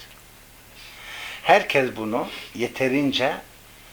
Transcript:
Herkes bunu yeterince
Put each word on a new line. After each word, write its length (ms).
Herkes 540
bunu 320
yeterince 840